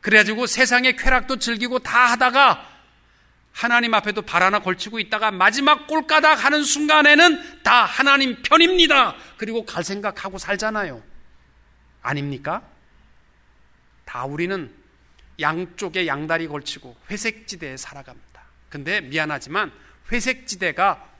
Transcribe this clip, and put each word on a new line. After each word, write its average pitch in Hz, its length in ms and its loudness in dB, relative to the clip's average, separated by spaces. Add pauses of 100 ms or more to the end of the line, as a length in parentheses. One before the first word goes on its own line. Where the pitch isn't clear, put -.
그래가지고 214 440 2
세상의 247 500 0
쾌락도 254 440 0
즐기고 233 400 -4
다 240 320 2
하다가 247 640 2 (760)
하나님 240 440 0
앞에도 208 260 -2
발 175 220 0
하나 196 160 2
걸치고 202 400 -6
있다가 214 320 -2
마지막 277 560 2
꼴까닥 311 580 2
하는 294 180 2
순간에는 294 1000 4
다 233 220 6
하나님 269 580 2
편입니다. 320 720 4 (220)
그리고 226 280 -8
갈 - 180 -6
생각하고 196 540 -8
살잖아요. 202 640 -6 (1000)
아닙니까? 143 580 -6 (1400)
다 123 200 -10
우리는 156 460 -6 (680)
양쪽에 170 680 -4
양다리 156 420 -4
걸치고 139 480 -12 (140)
회색지대에 202 680 -10
살아갑니다. - 680 -20 (260)
근데 160 320 -6
미안하지만 151 680 -6 (400)
회색지대가 190 1000 -4 (100)